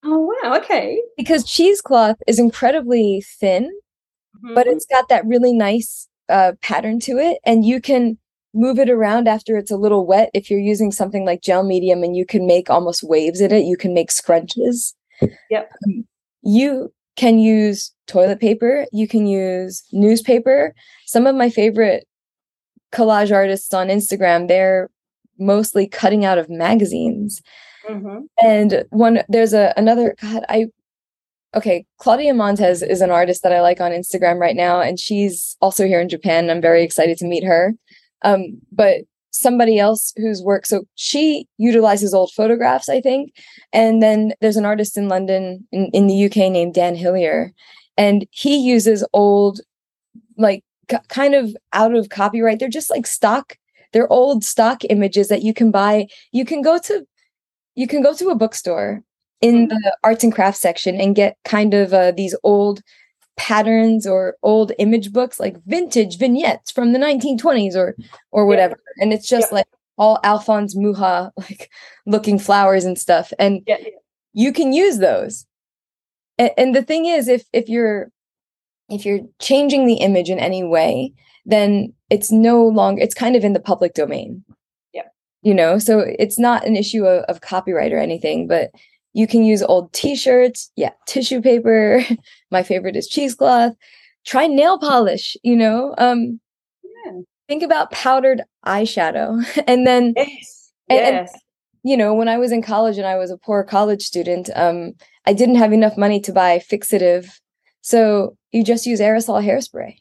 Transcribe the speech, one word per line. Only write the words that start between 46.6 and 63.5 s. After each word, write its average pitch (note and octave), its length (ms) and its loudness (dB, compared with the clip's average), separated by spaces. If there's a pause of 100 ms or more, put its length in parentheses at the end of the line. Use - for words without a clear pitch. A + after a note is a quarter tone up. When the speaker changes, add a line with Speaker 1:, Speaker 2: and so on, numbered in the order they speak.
Speaker 2:
Dan F3 200 0
Hillier, F3 580 -2 (440)
and G3+ 340 2
he C#4+ 280 -2
uses A3+ 540 2
old, G3+ 480 2 (760)
like, G3+ 260 0 (260)
k-, A#3 100 -4 (100)
kind C#4 260 0
of A3+ 220 -2 (160)
out A3+ 240 0
of G#3 140 -2
copyright. A3 500 -2
They're C4 80 -6
just, D4+ 220 -8
like, - 180 -4
stock, - 480 -2 (360)
they're A3+ 200 0
old B3 320 2
stock A#3+ 440 0
images G3+ 400 0
that G#3 140 -2
you A3 100 -2
can A3+ 200 2
buy. G3+ 340 0 (240)
You B3+ 140 -2
can C#4+ 180 -6
go E4 160 2
to, F4+ 260 -6 (680)
you B3+ 140 -4
can C#4+ 140 -2
go D4 120 2
to F4+ 140 -4
a F4 80 0
bookstore G#3 640 -4 (380)
in A#3 260 4
Speaker 1:
Mm-hmm. G#3+ 120 -4
Speaker 2:
the G3+ 260 -2
arts A3+ 180 2
and A#3 100 2
crafts G3 280 0
section F#3 400 -4
and G3 160 2
get G3+ 280 0
kind G#3 300 0
of, G3 180 2
uh, F3+ 200 4
these F3+ 320 -6
old G3+ 380 2 (540)
patterns A3+ 680 0